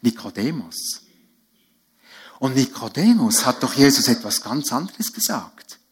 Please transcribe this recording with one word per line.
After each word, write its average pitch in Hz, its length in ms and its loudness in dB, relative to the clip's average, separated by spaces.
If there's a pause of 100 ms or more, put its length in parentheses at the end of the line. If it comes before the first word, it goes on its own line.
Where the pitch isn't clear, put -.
Nikodemus. 113 1000 -6 (1400)
Und 131 160 -2
Nikodemus 131 880 2
hat - 180 0
doch 127 100 -4
Jesus 139 360 4
etwas 110 320 -2
ganz 135 320 -6
anderes 180 400 -8
gesagt. - 680 -8 (120)